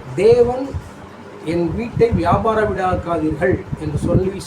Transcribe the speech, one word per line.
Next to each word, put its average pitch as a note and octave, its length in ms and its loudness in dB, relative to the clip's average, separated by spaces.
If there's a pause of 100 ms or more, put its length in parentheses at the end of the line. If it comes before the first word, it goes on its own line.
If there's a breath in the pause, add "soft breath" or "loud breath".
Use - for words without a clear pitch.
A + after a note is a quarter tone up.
(140)
"தேவன் A#3+ 540 4 (760)
என் E3 300 -2
வீட்டை A#3 340 0
வியாபார G3+ 540 2
வீடாக்காதீர்கள்" F3 1000 0 (160)
என்று D3+ 180 -2
சொல்லி F#3 480 0